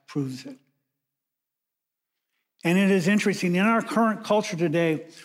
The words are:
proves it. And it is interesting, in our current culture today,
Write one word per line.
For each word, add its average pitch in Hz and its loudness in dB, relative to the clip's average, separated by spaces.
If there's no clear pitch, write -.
proves 131 -6
it. 277 -18
And 175 2
it 196 4
is 180 2
interesting, 196 0
in 190 2
our 226 2
current 220 -2
culture 208 0
today, 165 0